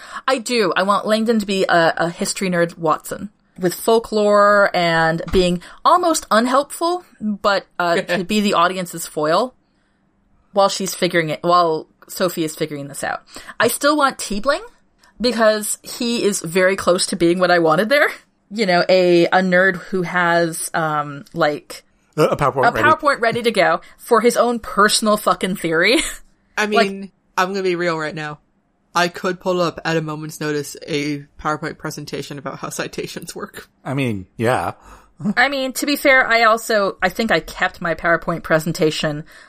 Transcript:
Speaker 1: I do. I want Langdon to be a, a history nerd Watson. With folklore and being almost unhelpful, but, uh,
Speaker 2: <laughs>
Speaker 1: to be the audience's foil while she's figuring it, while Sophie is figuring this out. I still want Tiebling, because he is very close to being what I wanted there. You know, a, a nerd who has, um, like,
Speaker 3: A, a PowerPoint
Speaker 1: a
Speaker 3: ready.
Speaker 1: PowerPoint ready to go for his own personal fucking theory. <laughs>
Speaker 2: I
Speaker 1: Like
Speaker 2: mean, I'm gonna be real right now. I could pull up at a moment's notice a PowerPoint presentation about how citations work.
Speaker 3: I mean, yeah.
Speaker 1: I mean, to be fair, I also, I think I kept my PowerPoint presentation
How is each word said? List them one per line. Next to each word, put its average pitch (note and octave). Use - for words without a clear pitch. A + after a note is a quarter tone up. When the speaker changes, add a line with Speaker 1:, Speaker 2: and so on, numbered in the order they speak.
Speaker 1:
I C4+
do. A3
I F#3
want G3
Langdon A3
to G3+
be F#3+
a, E3
a E3+
history F#3+
nerd E3+
Watson. -
With F3+
folklore G#3
and E3
being F3+
almost E4+
unhelpful, C#4+
but, G3+
uh, F3
Speaker 2:
<laughs> -
Speaker 1:
to F3+
be G#3+
the G3+
audience's F3
foil E3+
while G3
she's F#3+
figuring E3+
it, D3
while F3
Sophie F3
is D#3
figuring D3
this D3+
out. -
I A3
still D4
want C#4
Tiebling, -
because G#3+
he A#3
is G3
very F#3
close F#3
to -
being F3
what F3
I F3
wanted E3+
there. D4
You G#3
know, F3
a, F3+
a F#3
nerd F#3
who F#3
has, E3+
um, D3
like, D3+
Speaker 3:
A, D3+
a F3+
PowerPoint C#3+
Speaker 1:
a -
Speaker 3:
ready. C#4+
Speaker 1:
PowerPoint D4+
ready A3+
to A3+
go E3+
for A3
his A#3+
own A#3+
personal G#3
fucking F#3
theory. F3
<laughs> -
Speaker 2:
I G#3+
Speaker 1:
Like G#3
Speaker 2:
mean, G3
I'm F#3
gonna G3
be F3+
real E3+
right D#3
now. D3+
I F3
could F3+
pull F3+
up D#3+
at E3
a D#3+
moment's D#3
notice D3
a D3
PowerPoint D3+
presentation D3
about C#3
how D3
citations -
work. -
Speaker 3:
I C3+
mean, A#2
yeah. A2
Speaker 1:
I C4
mean, C4
to -
be C#4+
fair, C4
I A3+
also, G#3+
I F#3
think A3+
I E3
kept -
my E3+
PowerPoint E3+
presentation D#3